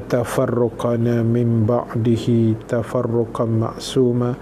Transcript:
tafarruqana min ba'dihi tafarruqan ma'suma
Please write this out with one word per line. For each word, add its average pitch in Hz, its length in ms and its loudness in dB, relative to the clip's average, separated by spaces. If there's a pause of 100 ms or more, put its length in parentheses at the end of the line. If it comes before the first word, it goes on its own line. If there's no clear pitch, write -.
tafarruqana 120 1200 0
min 117 480 2
ba'dihi 117 960 0
tafarruqan 117 960 0
ma'suma 123 800 0